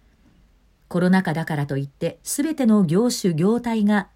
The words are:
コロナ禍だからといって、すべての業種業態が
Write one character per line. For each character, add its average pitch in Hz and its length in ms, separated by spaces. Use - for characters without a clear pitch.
コ 175 140
ロ 180 80
ナ 185 120
禍 175 120
だ 160 120
か 160 100
ら 143 120
と 139 100
い 139 60
っ 139 40
て、 - 360
す - 200
べ 320 120
て 269 100
の 208 180
業 190 260
種 196 240
業 202 280
態 226 240
が 208 300